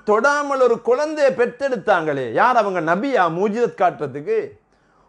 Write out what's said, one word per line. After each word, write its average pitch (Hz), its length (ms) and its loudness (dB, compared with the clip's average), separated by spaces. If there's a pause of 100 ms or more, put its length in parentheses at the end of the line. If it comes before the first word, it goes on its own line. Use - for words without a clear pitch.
தொடாமல் 277 560 2
ஒரு 240 200 2
குழந்தையை 294 520 0
பெத்தெடுத்தாங்களே. 180 960 -2
யார் 214 240 2
அவங்க? 180 400 0
நபியா 240 240 -2
மூஜிசத் 202 600 0
காட்டுறதுக்கு? 151 800 -4 (500)